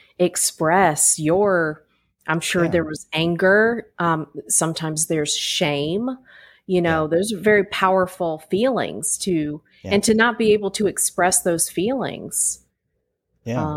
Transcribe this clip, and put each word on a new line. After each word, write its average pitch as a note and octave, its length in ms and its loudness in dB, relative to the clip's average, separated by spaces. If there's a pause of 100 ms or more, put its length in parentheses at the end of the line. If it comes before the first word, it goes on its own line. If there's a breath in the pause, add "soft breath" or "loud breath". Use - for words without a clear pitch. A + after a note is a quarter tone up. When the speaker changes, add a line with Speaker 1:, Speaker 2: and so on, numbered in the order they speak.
(200 soft breath)
Speaker 1:
express F3 1000 2
your, E3 680 0 (420)
I'm D#3+ 140 0
sure F3 240 0
Speaker 2:
Yeah. E3 60 0
Speaker 1:
there E3+ 140 0
was D#3 280 -10
anger. F#3+ 760 2 (100)
Um, D#3+ 300 -2 (200)
sometimes D#3+ 580 -2
there's D3+ 300 -2
shame. E3+ 800 -2 (500 loud breath)
You F3+ 160 2
know, E3 280 2
Speaker 2:
Yeah. E3 60 2
Speaker 1:
those G#3 160 0
are G3+ 60 -6
very G3+ 260 4
powerful F#3 720 0 (120)
feelings F#3 680 -2
to, D#3 420 -2 (220 soft breath)
Speaker 2:
Yeah. F#3+ 120 -2
Speaker 1:
and G#3 100 2
to A3+ 100 4
not A3+ 240 2
be A3 140 4
able G#3 200 0
to G#3 140 0
express F3+ 560 0
those E3+ 260 0
feelings. - 920 -4 (840)
Speaker 2:
Yeah. A#2+ 180 -4 (140)